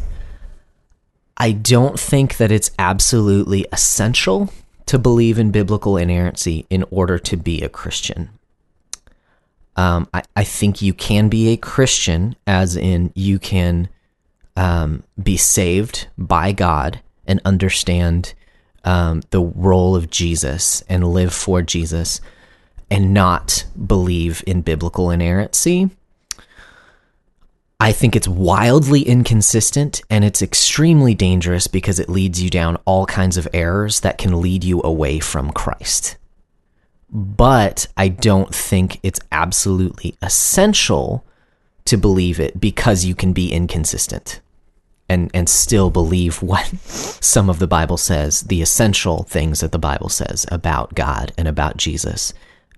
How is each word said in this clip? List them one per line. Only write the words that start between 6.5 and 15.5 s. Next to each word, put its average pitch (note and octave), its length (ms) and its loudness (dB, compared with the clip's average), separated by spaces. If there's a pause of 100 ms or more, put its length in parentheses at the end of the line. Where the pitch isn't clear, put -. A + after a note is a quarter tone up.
in F#2 220 0
order F#2 280 0
to - 180 -4
be E2 240 -4
a - 80 -6
Christian. - 600 -8 (1500)
Um, F2 380 0
I, F2+ 100 -6 (120)
I G2+ 80 0
think G2+ 380 -2
you G2 120 0
can G#2 360 0
be A2 200 2
a A2+ 80 2
Christian, G#2+ 800 0 (100)
as F#2 300 0
in F2 400 0
you F#2+ 240 0
can, F2 480 0 (680)
um, E2 480 0 (180)
be F#2 160 0
saved F#2+ 680 0 (100)